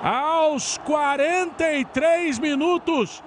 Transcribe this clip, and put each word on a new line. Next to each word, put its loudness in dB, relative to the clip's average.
Aos 0
quarenta 0
e 0
três 0
minutos 0